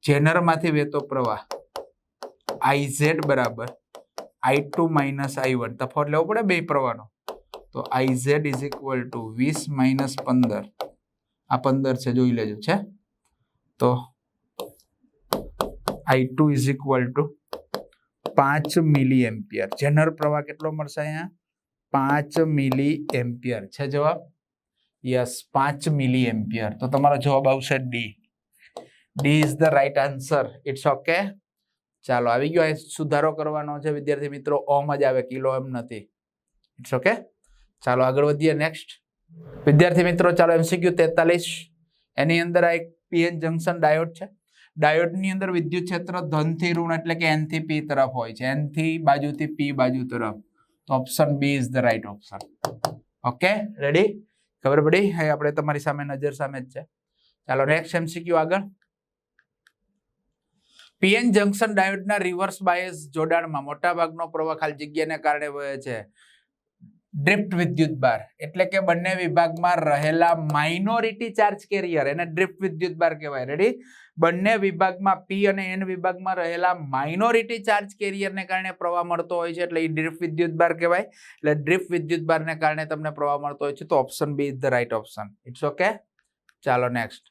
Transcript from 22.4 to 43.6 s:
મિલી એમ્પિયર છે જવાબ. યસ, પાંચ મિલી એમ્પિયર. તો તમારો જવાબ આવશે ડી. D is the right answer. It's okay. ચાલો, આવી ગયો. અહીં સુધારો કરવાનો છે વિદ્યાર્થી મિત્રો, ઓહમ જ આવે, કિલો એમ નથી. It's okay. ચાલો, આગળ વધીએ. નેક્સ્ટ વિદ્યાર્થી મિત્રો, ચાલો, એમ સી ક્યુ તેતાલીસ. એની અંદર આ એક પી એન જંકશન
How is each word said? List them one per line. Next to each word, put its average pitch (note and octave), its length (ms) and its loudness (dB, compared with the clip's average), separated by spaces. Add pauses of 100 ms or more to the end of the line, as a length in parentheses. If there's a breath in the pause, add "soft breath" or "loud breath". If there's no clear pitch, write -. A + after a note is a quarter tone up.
મિલી C#3 360 2 (260)
એમ્પિયર A#2+ 420 -6 (120)
છે C#3+ 200 -6
જવાબ. D3+ 260 0 (920)
યસ, B2 200 0 (240)
પાંચ C#3+ 320 0 (100)
મિલી B2+ 360 2
એમ્પિયર. G#2+ 360 -4 (100)
તો B2+ 140 -4
તમારો C#3+ 300 4
જવાબ C3+ 260 4
આવશે C3+ 280 0
ડી. A#2+ 320 -6 (1120 loud breath)
D C#3+ 120 4 (120)
is - 60 0 (100)
the D#3+ 140 6
right C#3 280 2
answer. C#3 400 -2 (240)
It's C3+ 240 -8
okay. E3 280 0 (880)
ચાલો, B2 280 2
આવી C#3 200 0
ગયો. F3 120 4
અહીં D#3 140 -2 (160)
સુધારો D3+ 340 0 (100)
કરવાનો D3+ 440 -4
છે D#3 140 0
વિદ્યાર્થી C#3+ 380 -2
મિત્રો, C#3+ 200 -2 (180)
ઓહમ C#3+ 260 0
જ C#3 80 2
આવે, B2+ 220 2
કિલો C3 200 -2 (100)
એમ C3+ 60 -10 (120)
નથી. A#2 260 -10 (760)
It's - 180 -8
okay. G3 180 2 (680)
ચાલો, B2+ 200 4
આગળ C#3 260 4
વધીએ. D3+ 320 2
નેક્સ્ટ D#3 280 -6 (760)
વિદ્યાર્થી E3+ 440 6
મિત્રો, F3 280 4
ચાલો, E3+ 220 8
એમ E3 100 4
સી F3+ 140 0
ક્યુ F3+ 160 4
તેતાલીસ. E3 480 4 (760)
એની E3 240 4
અંદર F3 220 4
આ E3+ 100 4
એક E3 80 -6 (240)
પી E3+ 200 4
એન E3+ 120 -8
જંકશન E3 400 -2